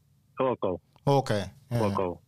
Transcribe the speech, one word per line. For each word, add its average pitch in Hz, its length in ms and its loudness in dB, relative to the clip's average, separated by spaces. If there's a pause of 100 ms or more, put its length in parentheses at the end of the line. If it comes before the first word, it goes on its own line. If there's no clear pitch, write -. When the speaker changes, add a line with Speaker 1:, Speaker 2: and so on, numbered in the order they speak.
(400)
Speaker 1:
Wa 131 160 0
ko. 92 240 -4 (260)
Speaker 2:
Okay. 127 380 2 (260)
Yeah. 120 120 0
Speaker 1:
Wa 104 140 2
ko. 90 320 -4